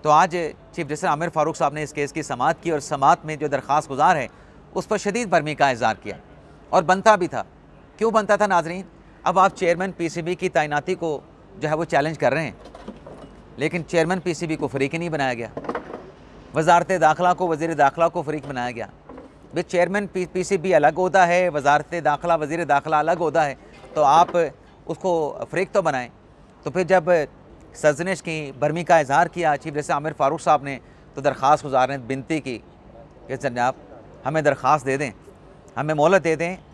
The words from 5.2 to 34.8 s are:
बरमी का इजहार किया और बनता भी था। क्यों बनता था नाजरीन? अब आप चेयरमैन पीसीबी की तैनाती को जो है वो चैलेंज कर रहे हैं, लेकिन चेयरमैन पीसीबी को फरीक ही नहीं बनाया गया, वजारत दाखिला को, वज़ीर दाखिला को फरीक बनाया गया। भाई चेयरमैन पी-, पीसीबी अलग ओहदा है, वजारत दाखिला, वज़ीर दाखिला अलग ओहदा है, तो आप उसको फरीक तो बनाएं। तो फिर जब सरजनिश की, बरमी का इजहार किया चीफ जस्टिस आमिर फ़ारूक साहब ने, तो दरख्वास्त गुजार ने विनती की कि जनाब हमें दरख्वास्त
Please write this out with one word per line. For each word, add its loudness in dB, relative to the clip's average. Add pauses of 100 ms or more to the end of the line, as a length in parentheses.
बरमी 0
का 2
इजहार 0
किया -12 (560)
और 4
बनता 4
भी -2
था। -6 (540)
क्यों 0
बनता 2
था 2
नाजरीन? -2 (400)
अब 2
आप 4
चेयरमैन -2
पीसीबी -4
की -4
तैनाती -2
को -6 (460)
जो -4
है 2
वो -2
चैलेंज 0
कर 2
रहे -2
हैं, -10 (1000)
लेकिन -4
चेयरमैन 0
पीसीबी -6
को -6
फरीक -2
ही -6
नहीं -6
बनाया -2
गया, -10 (1040)
वजारत 4
दाखिला 4
को, -2
वज़ीर -2
दाखिला 4
को -4
फरीक -8
बनाया -6
गया। -10 (680)
भाई -2
चेयरमैन 0
पी-, -6
पीसीबी -2
अलग 4
ओहदा 4
है, 2
वजारत 2 (100)
दाखिला, 2
वज़ीर -4
दाखिला 2
अलग 0
ओहदा 2
है, -2 (380)
तो 0
आप 6 (500)
उसको -4
फरीक -2
तो 2
बनाएं। -2 (580)
तो -4
फिर -2
जब 2 (640)
सरजनिश 0
की, -8
बरमी -2
का 6
इजहार 2
किया 0
चीफ -10
जस्टिस -6
आमिर -4
फ़ारूक 0
साहब 2
ने, -8 (360)
तो -10
दरख्वास्त 2
गुजार 2
ने -4 (100)
विनती -4
की -8 (720)
कि -6
जनाब -2 (500)
हमें -2
दरख्वास्त 2